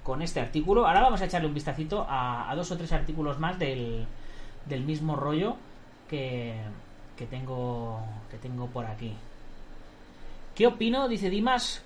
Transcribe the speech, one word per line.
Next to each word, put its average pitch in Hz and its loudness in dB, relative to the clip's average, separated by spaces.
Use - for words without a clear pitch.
con 135 0
este 165 0
artículo. 170 6
Ahora 180 8
vamos 240 6
a 185 2
echarle 170 2
un 147 0
vistacito 156 -2
a, 123 0
a 143 -2
dos 175 -2
o 175 -2
tres 165 0
artículos 151 2
más 175 0
del, 120 0
del 135 -2
mismo 156 0
rollo 151 0
que, 123 -4
que 120 -8
tengo, 123 -4
que 110 -12
tengo 123 -6
por 123 -6
aquí. 110 -6
"¿Qué 220 8
opino?", 240 4
dice 202 2
Dimas, 233 2